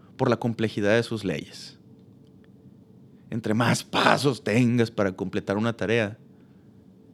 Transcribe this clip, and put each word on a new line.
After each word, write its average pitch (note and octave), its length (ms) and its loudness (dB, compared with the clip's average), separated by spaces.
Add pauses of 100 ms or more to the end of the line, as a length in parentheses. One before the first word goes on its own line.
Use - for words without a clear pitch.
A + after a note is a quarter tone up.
(160)
por C3 140 2
la A2+ 80 2
complejidad A2 580 0
de A#2 80 2
sus G#2+ 200 -8
leyes". - 540 -8 (1500)
Entre A2 240 -2
más A#2 300 2
pasos - 600 2
tengas A#2 460 2
para G2 220 -2
completar F#2+ 440 -4
una A2+ 200 -2
tarea, G#2+ 420 -2 (960)